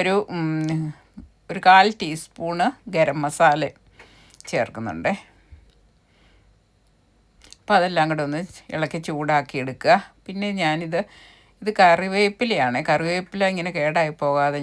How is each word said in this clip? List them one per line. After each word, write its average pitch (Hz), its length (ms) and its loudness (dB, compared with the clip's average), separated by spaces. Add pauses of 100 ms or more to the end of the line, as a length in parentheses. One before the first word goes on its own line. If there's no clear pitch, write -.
ഒരു, 185 140 2 (220)
ഉം, 160 120 -2 (1000)
ഒരു 185 160 -8
കാൽ 190 200 8 (140)
ടീസ്പൂണ് 170 680 -4 (300)
ഗരം 156 280 2
മസാല 147 440 2 (840)
ചേർക്കുന്നുണ്ടേ. 113 640 -4 (2500)
അപ്പോൾ 208 180 2
അതെല്ലാം 175 320 2
കൂടെ 151 180 -2
ഒന്ന് 151 120 -4 (360)
ഇളക്കി 156 220 -4 (100)
ചൂടാക്കി 147 540 -2
എടുക്കുക. 135 320 0 (320)
പിന്നെ 196 220 -8 (140)
ഞാനിത്, 165 380 -2 (640)
ഇത് 202 80 -4 (100)
കറിവേപ്പിലയാണ്. 190 960 2 (120)
കറിവേപ്പില 180 540 -2 (100)
ഇങ്ങനെ 175 240 -6
കേടായി 156 440 0
പോകാതെ 143 400 0